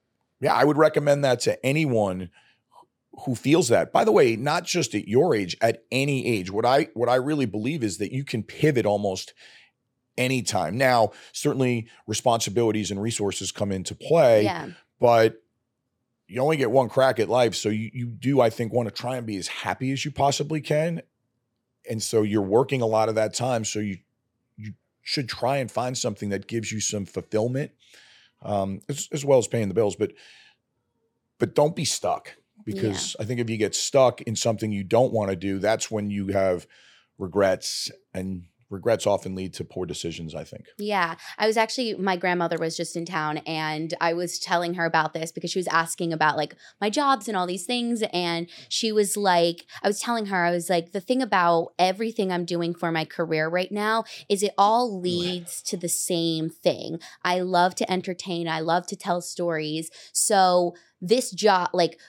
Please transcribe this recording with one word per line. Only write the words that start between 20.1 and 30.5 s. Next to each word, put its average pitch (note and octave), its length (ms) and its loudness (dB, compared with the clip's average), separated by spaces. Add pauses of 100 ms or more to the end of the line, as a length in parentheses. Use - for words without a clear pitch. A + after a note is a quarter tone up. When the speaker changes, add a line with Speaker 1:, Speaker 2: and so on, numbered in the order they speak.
Speaker 1:
can. D#3+ 400 -2 (880)
And A2 140 -6
so A2 220 2
you're G#2 180 2
working A#2+ 400 2
a A2+ 60 0
lot A2 220 2
of G#2+ 60 -4
that G#2+ 200 0
time. A#2+ 300 -2
So - 140 -6
you, G2+ 180 -4 (600)
you G#2+ 160 -12 (300)
should C3 260 -6
try C3 280 0
and B2 120 -4
find B2+ 260 -4
something G#2 340 -4
that G2 180 -4
gives A2+ 240 -4
you A2 80 -6
some G2+ 260 -4
fulfillment, A#2+ 640 -2 (680)
um, G2 380 -2 (100)
as, C#3+ 220 -8
as C#3 140 -6
well C#3 120 8
as A2+ 100 4
paying A2+ 200 0
the F#2+ 80 -4
bills. G#2 200 2
But, G#2 180 -2 (1300)